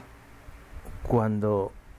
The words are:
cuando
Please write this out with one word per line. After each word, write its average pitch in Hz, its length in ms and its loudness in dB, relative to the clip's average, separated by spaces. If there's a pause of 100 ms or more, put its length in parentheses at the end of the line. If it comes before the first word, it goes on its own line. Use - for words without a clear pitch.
(1040)
cuando 107 720 2 (260)